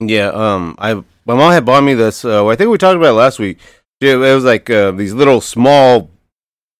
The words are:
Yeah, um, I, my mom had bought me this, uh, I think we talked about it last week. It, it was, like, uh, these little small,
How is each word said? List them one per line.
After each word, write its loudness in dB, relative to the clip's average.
Yeah, -2
um, -4
I, -4
my -10
mom 2
had 0
bought 2
me 0
this, -2
uh, 0
I 0
think 0
we 0
talked 2
about 0
it 2
last 2
week. -8
It, 0
it 2
was, 0
like, -2
uh, 0
these -8
little 2
small, 2